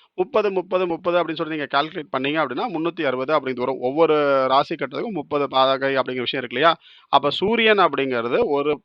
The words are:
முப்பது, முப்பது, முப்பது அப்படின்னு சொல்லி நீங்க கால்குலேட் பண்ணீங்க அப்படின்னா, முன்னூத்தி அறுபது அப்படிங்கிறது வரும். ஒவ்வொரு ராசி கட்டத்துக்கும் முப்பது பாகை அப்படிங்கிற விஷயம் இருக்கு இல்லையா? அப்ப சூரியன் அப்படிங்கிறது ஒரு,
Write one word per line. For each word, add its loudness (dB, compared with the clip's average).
முப்பது, 0
முப்பது, -2
முப்பது -2
அப்படின்னு -2
சொல்லி -4
நீங்க -6
கால்குலேட் -2
பண்ணீங்க -2
அப்படின்னா, -2
முன்னூத்தி -4
அறுபது -2
அப்படிங்கிறது -2
வரும். -4
ஒவ்வொரு 2
ராசி 2
கட்டத்துக்கும் -6
முப்பது -2
பாகை 2
அப்படிங்கிற -2
விஷயம் -4
இருக்கு -8
இல்லையா? 4
அப்ப 4
சூரியன் 2
அப்படிங்கிறது 0
ஒரு, 0